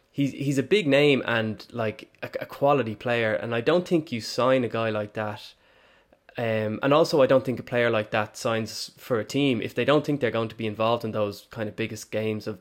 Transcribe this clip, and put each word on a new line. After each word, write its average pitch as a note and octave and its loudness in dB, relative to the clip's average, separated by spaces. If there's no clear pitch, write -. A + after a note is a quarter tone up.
he's, C#3 0
he's C#3 -2
a C3+ 2
big F#3+ 2
name C#3 6
and, A2 -2
like, A2 -6
a, - -10
a - -10
quality C3+ 0
player, A#2 0
and A#2 -4
I A#2 0
don't E3 2
think E3 0
you A#2 -4
sign B2+ 2
a A#2 0
guy A2+ -2
like G#2+ -4
that. G#2+ -8
Um, A2 -2
and C3+ 2
also, D#3 4
I B2+ 6
don't C3 4
think A#2+ -4
a - -10
player A#2+ 0
like A2 0
that G#2+ -2
signs A2+ -4
for A#2+ -2
a G#2 -2
team C3+ 0
if - -8
they A#2+ -2
don't D3 4
think D3 -2
they're A2+ 0
going A2+ -2
to - -16
be A2+ -6
involved A2 0
in A2 -6
those G#2 -4
kind G#2+ -6
of - -12
biggest A2 -6
games G#2+ -4
of G#2+ -8